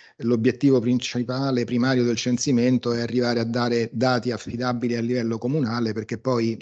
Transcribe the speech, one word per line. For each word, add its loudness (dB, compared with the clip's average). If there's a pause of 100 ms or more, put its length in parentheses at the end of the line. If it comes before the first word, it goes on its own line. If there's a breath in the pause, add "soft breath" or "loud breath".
(240 loud breath)
l'obiettivo 4
principale, 0
primario 2
del 2
censimento 2
è -2
arrivare 0
a 0
dare 0
dati 0
affidabili -4
a -2
livello -2
comunale, -2
perché -6
poi 0